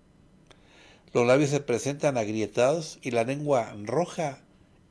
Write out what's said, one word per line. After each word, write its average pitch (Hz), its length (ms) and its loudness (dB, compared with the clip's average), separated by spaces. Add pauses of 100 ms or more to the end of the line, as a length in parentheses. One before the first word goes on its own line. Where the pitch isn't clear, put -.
(1120)
los 120 140 4
labios 135 220 6
se 143 100 0
presentan 135 580 -2
agrietados 120 840 0
y 131 100 -6
la 117 140 2
lengua 135 580 -2
roja 143 580 -4 (500)